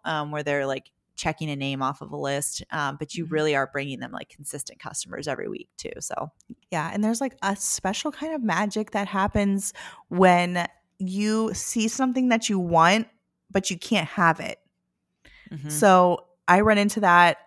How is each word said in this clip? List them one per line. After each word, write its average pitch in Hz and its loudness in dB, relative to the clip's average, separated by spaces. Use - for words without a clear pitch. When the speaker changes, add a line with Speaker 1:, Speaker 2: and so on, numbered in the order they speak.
Speaker 1:
um, 151 -4
where 151 -6
they're, 143 -2
like, 135 -6
checking 156 -6
a 143 -6
name 139 -4
off 135 -4
of - -14
a 147 -10
list, 143 -4
um, 143 -4
but 147 -10
you 170 -6
Speaker 2:
Mm-hmm. 160 -6
Speaker 1:
really 151 0
are 135 0
bringing 139 -8
them, 127 -12
like, - -12
consistent - -14
customers - -10
every - -6
week - -12
too. - -14
So - -8
Speaker 2:
Yeah, 160 -6
and 202 -2
there's, 226 0
like, 269 -6
a 202 -2
special - -4
kind 320 -8
of 277 -6
magic 208 -2
that 202 -2
happens 196 0
when 175 4
you 208 0
see 220 -2
something 254 0
that 226 2
you 196 0
want, 175 4
but 190 -2
you 180 -4
can't 175 -2
have 165 2
it. - -10
Speaker 1:
Mm-hmm. 147 -12
Speaker 2:
So 180 6
I 180 6
run 214 4
into 208 0
that, 175 6